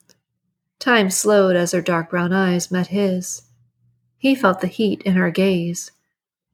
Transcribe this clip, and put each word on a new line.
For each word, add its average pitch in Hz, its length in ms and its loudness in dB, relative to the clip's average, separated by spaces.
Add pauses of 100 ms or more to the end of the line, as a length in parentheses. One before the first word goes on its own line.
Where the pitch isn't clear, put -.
(800)
Time 226 320 2
slowed 202 440 2
as 175 180 0
her 180 100 -2
dark 170 260 -2
brown 175 240 -2
eyes 185 380 0
met 180 160 -2
his. 185 560 -4 (760)
He 269 180 2
felt 196 280 0
the 180 60 -2
heat 202 340 -2
in 190 140 0
her 180 140 0
gaze, 175 600 -2 (640)